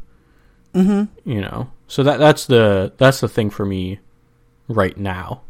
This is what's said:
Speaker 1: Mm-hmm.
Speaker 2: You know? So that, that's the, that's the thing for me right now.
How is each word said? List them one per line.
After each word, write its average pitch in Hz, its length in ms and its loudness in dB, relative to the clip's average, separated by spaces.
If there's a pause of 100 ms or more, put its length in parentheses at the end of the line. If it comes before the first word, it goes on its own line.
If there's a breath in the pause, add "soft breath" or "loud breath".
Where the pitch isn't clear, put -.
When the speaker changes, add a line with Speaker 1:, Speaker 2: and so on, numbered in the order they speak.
(720)
Speaker 1:
Mm-hmm. 196 560 0
Speaker 2:
You 107 120 -4
know? 113 280 -10 (180)
So - 140 -4
that, 135 160 2
that's 151 300 4
the, 104 500 2
that's 131 220 4
the 120 80 -4
thing 110 240 -4
for - 120 -8
me 95 360 -6 (680)
right 104 300 -2
now. 92 520 -10